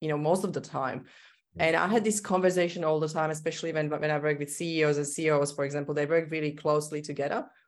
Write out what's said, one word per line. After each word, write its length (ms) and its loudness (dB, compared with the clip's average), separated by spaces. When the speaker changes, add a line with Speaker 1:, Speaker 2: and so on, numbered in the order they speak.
Speaker 1:
you 80 -2
know, 80 0
most 260 2
of 80 -2
the 80 -6
time. 460 -6
Speaker 2:
Mm. 40 -4
Speaker 1:
And 160 4
I 100 2
had 160 2
this 160 0
conversation 640 2
all 160 4
the 80 0
time, 220 -2
especially 420 -4
when, 180 0
when 220 -2
I 80 0
work 180 0
with 140 -6
C 280 -2
E 40 4
Os 140 4
and 100 -2
C 200 -2
E 20 6
Os, 240 4
for 100 -4
example, 300 -4
they 140 0
work 240 2
really 200 -2
closely 500 0
together. 440 -4